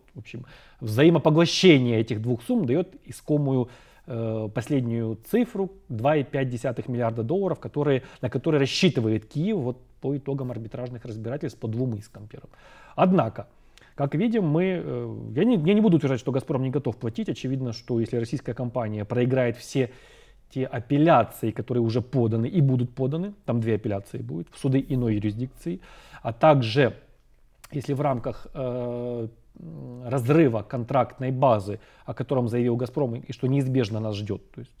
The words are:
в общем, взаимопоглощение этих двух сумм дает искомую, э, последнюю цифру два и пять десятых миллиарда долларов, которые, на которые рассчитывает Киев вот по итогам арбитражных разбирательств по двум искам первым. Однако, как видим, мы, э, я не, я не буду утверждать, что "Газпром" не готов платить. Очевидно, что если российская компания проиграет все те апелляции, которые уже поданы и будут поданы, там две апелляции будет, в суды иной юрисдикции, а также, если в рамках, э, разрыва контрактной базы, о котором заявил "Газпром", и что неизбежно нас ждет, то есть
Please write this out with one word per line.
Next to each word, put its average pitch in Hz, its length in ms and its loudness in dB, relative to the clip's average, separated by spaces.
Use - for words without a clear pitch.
в - 40 -16
общем, 120 260 -16
взаимопоглощение 151 1200 6
этих 110 200 -4
двух 120 220 -2
сумм 240 220 0
дает 139 240 0
искомую, 135 640 0
э, 113 440 -4
последнюю 117 680 -2
цифру 202 400 -2
два 135 280 0
и 139 80 0
пять 135 240 -2
десятых 123 400 -6
миллиарда 120 340 -2
долларов, 170 380 -2
которые, 143 420 -2
на 127 80 -4
которые 147 300 0
рассчитывает 127 680 2
Киев 185 320 -2
вот 123 180 -4
по 139 160 -4
итогам 135 340 -6
арбитражных 120 540 -10
разбирательств 117 560 -8
по 117 80 -4
двум 120 260 -2
искам 104 320 -14
первым. - 240 -20
Однако, 160 500 2
как 139 220 -2
видим, 220 320 2
мы, 170 360 0
э, 113 520 -8
я 165 80 2
не, 247 100 4
я 175 200 2
не 214 60 6
буду 190 180 6
утверждать, 135 200 0
что - 140 -4
"Газпром" 131 320 -2
не 131 60 -2
готов 127 260 -2
платить. 120 320 -6
Очевидно, 131 440 -4
что 117 280 -4
если 117 160 -2
российская 120 380 -4
компания 110 500 -4
проиграет 123 520 2
все - 340 -2
те 131 160 -6
апелляции, 135 840 2
которые 117 320 -2
уже 113 180 0
поданы 117 460 0
и 185 140 0
будут 127 340 2
поданы, 160 400 -4
там 120 140 0
две 113 140 0
апелляции 104 440 -6
будет, 117 340 -10
в - 60 -20
суды 135 300 0
иной 123 280 0
юрисдикции, 117 640 -6
а 117 100 -6
также, 131 600 4
если 143 220 -4
в 131 60 -2
рамках, 131 540 -4
э, 123 720 -6
разрыва 123 580 4
контрактной 127 680 -2
базы, 110 480 2
о 120 100 -10
котором 123 340 -2
заявил 120 280 0
"Газпром", 123 400 -4
и - 160 -12
что 131 160 -4
неизбежно 131 500 0
нас 107 160 -4
ждет, 104 380 -6
то - 80 -18
есть 120 100 -18